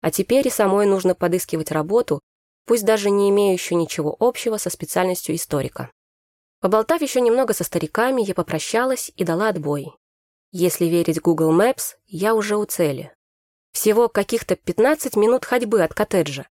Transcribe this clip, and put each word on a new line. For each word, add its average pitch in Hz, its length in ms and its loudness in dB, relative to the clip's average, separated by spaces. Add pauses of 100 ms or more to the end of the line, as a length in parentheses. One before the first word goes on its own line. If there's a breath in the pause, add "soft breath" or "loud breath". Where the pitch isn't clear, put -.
А 240 100 -2
теперь 262 360 2
и 240 40 0
самой 202 340 2
нужно 185 280 2
подыскивать 175 580 -4
работу, 160 500 0 (440)
пусть 226 200 0
даже 208 240 2
не 202 200 4
имеющую 196 480 2
ничего 156 420 -2
общего 233 380 0
со 180 120 -4
специальностью 180 680 -2
историка. 131 560 -6 (720)
Поболтав 220 400 2
еще 262 180 -2
немного 233 340 2
со - 100 -4
стариками, 226 580 -2
я 196 120 -2
попрощалась 233 800 -2
и - 80 -2
дала 170 260 0
отбой. 147 440 -4 (580)
Если 175 340 0
верить 165 360 0
Google 160 320 2
Maps, 220 420 0 (100)
я 202 280 -2
уже 208 220 0
у 208 100 -2
цели. 139 480 -4 (600)
Всего 220 340 2
каких-то 208 480 -2
пятнадцать 254 600 0
минут 226 300 2
ходьбы 233 380 0
от 160 100 -2
коттеджа. 147 600 -2